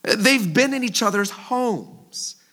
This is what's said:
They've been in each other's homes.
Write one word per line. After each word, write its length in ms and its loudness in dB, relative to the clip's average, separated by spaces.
They've 500 2
been 220 4
in 80 -2
each 180 -2
other's 300 0
homes. 1040 -6